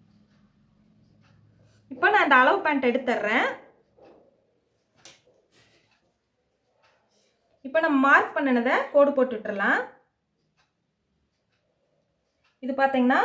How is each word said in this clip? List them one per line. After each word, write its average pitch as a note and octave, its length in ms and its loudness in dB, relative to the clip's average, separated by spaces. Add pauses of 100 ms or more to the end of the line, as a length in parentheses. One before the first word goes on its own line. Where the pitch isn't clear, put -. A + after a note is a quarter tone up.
(1900)
இப்போ C#4 220 -2
நான் F#4+ 140 2
இந்த C#4 160 4
அளவு D#4+ 220 2
pant C#4 260 -2
எடுத்துடுறேன். A#3 580 -2 (4000)
இப்போ C4+ 200 -4
நம்ம D4 220 0
mark D#4 300 2
பண்ணினதை C4 380 0 (200)
கோடு C#4+ 180 4
போட்டு B3+ 240 -2
விட்டுறலாம். G#3 440 -4 (2750)
இது B3 180 -6
பார்த்தீங்கன்னா, C4+ 440 2